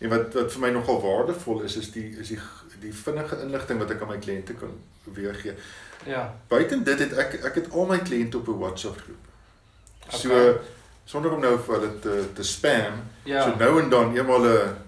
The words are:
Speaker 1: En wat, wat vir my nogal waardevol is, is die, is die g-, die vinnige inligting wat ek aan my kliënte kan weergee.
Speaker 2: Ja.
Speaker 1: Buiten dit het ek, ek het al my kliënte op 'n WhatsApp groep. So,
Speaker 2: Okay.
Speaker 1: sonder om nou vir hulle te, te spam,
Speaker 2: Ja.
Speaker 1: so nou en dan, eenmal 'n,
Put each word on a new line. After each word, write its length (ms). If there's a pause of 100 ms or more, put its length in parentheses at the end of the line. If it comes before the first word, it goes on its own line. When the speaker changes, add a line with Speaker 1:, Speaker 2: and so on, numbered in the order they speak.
Speaker 1:
En 100
wat, 240
wat 180
vir 80
my 100
nogal 320
waardevol 600
is, 140
is 160
die, 280
is 80
die 100
g-, 260 (180)
die 100
vinnige 500
inligting 360
wat 120
ek 120
aan 60
my 100
kliënte 360
kan 160 (340)
weergee. 500 (520)
Speaker 2:
Ja. 280 (140)
Speaker 1:
Buiten 360
dit 140
het 140
ek, 220 (100)
ek 100
het 180
al 140
my 120
kliënte 380
op 120
'n 100
WhatsApp 420
groep. 240 (840)
So, 200
Speaker 2:
Okay. 260 (500)
Speaker 1:
sonder 280
om 80
nou 180
vir 160
hulle 260
te, 240 (100)
te 80
spam, 600 (220)
Speaker 2:
Ja. 200
Speaker 1:
so 140
nou 240
en 60
dan, 280
eenmal 280
'n, 320 (120)